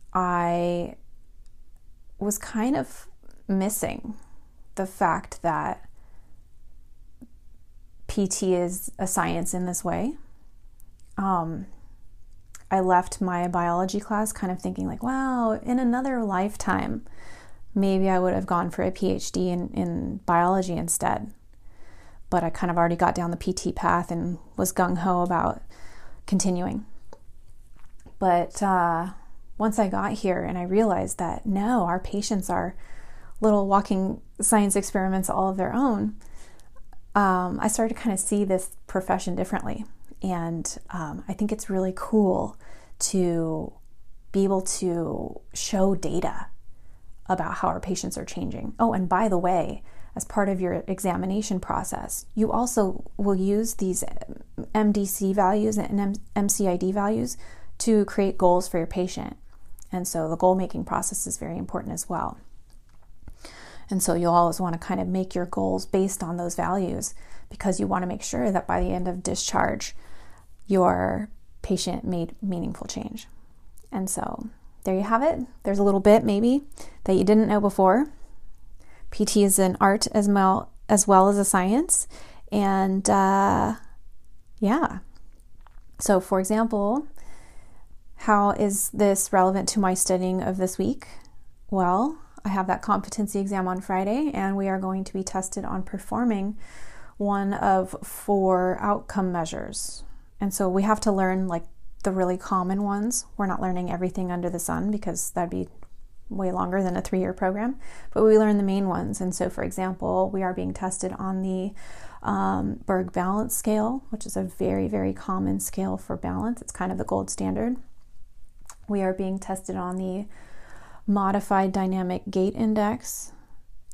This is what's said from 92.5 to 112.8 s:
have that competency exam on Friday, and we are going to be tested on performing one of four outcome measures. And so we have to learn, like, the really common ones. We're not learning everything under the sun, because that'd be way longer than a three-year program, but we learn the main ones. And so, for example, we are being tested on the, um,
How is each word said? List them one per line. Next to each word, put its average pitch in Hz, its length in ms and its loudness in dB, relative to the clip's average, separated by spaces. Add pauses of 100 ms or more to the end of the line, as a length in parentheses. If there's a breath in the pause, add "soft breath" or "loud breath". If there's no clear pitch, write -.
have 190 180 0
that 185 140 0
competency 202 580 0
exam 196 260 0
on 185 140 -2
Friday, 202 520 0
and 196 240 0
we 196 120 0
are 190 100 0
going 190 260 -2
to - 80 -8
be 190 120 -4
tested 190 400 -4
on 190 180 -2
performing 208 720 -2 (600 loud breath)
one 202 380 0
of 190 480 2
four 185 800 2
outcome 202 520 0
measures. - 720 -6 (360 soft breath)
And 196 140 0
so 196 140 2
we 190 140 4
have 214 180 4
to 214 120 4
learn, 190 360 2
like, 170 160 -2 (400)
the 196 80 2
really 185 240 2
common 185 460 0
ones. 202 440 0 (100)
We're 202 100 0
not 185 140 0
learning 180 300 0
everything 180 400 -2
under 175 180 0
the 180 100 -2
sun, 170 320 0
because 202 400 -2
that'd 175 200 -2
be 180 180 -4 (600)
way 190 240 -2
longer 185 300 0
than 185 140 0
a 185 60 0
three-year 185 300 0
program, 202 440 0 (360 loud breath)
but 220 100 4
we 214 160 10
learn 214 180 6
the 202 60 2
main 196 240 2
ones. 180 340 -2
And 185 140 -2
so, 185 160 0
for - 140 -4
example, 185 680 0
we 190 120 -2
are 185 120 0
being 185 180 -4
tested 185 460 -4
on 190 240 -2
the, 190 300 -2 (500 loud breath)
um, 196 640 0